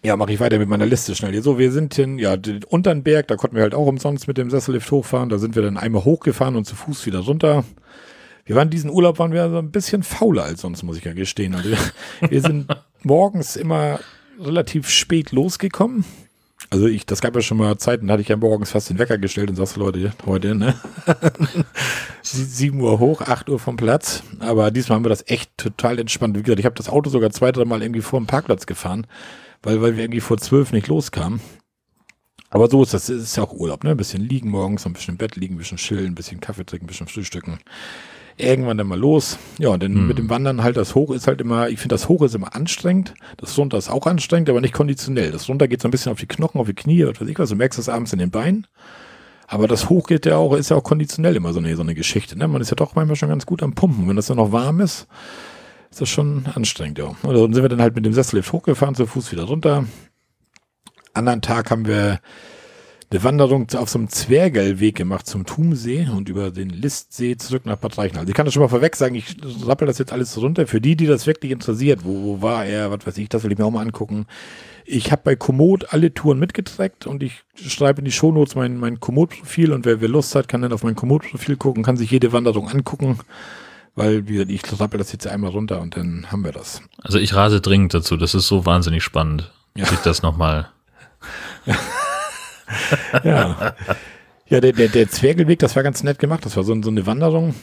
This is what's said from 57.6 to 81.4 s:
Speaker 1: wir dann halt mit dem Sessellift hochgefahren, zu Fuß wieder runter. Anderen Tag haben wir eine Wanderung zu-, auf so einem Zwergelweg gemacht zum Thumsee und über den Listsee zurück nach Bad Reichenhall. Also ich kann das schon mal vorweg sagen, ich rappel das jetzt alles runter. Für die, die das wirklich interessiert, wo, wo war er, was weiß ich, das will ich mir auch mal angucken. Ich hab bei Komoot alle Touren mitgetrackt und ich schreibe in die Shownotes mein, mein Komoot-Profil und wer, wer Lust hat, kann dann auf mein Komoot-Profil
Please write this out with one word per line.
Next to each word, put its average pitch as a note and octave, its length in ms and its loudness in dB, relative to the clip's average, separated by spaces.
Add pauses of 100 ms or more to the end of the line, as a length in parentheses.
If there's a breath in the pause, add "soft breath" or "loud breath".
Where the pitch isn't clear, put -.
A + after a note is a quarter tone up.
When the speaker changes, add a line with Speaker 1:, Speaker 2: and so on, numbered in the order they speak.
Speaker 1:
wir C3 60 4
dann A#2+ 120 2
halt A#2 140 4
mit A2 100 0
dem A2 80 2
Sessellift A#2+ 400 2
hochgefahren, C#3+ 420 0
zu B2 120 2
Fuß - 240 -6
wieder E2+ 120 -6
runter. C#3+ 420 0 (1300 loud breath)
Anderen A#2 280 0
Tag A2+ 300 -2
haben A2+ 160 0
wir G#2 320 2 (920 loud breath)
eine F#2+ 120 0
Wanderung C3+ 460 4
zu-, B2+ 100 -4
auf A#2 100 -2
so A#2+ 100 -2
einem A2 100 -2
Zwergelweg A2 840 2
gemacht F#2 320 -4
zum F#2+ 180 -6
Thumsee D3+ 680 0
und G2 140 -4
über F#2+ 240 -4
den F#2+ 180 -6
Listsee A#2+ 680 -4
zurück B2+ 280 -6
nach G#2 120 -2
Bad - 200 -8
Reichenhall. F2 240 -4
Also F#2 100 -4
ich - 40 -2
kann D3+ 100 4
das C3+ 80 0
schon C#3+ 100 4
mal B2+ 40 6
vorweg B2+ 300 2
sagen, B2 180 0
ich - 220 -10 (280)
rappel C#3 220 2
das B2+ 120 -2
jetzt B2+ 120 -4
alles B2 300 -4
runter. D#3 260 0
Für A2 140 0
die, D#3 160 4
die D#3+ 80 4
das C#3+ 220 2
wirklich D3 260 -2
interessiert, A#2+ 500 0
wo, G2 200 -4
wo G2+ 180 -4
war A2+ 240 -2
er, G#2 260 -2
was G#2 160 -8
weiß - 120 -8
ich, G#2 100 -8
das G#2+ 140 -2
will G#2 100 -2
ich G2 40 -2
mir G#2+ 80 0
auch G#2+ 60 0
mal A2 140 -4
angucken. G#2+ 400 -6 (600 loud breath)
Ich B2+ 260 -2
hab C#3+ 120 -4
bei C#3 140 2
Komoot E3 560 0
alle D#3+ 200 2
Touren C#3+ 260 0
mitgetrackt - 680 -6
und C#3 160 -6
ich B2+ 200 -10 (120)
schreibe C#3+ 440 0
in C#3+ 60 -6
die C3 60 -2
Shownotes D#3 440 2
mein, B2 220 -2
mein A#2 220 -4
Komoot-Profil D#3 720 2
und B2+ 140 -2
wer, A2+ 160 4
wer A2+ 80 2
Lust C#3 260 0
hat, C3 140 2
kann B2 140 -2
dann A#2+ 100 -2
auf A2 100 -4
mein A2+ 120 0
Komoot-Profil C#3+ 600 0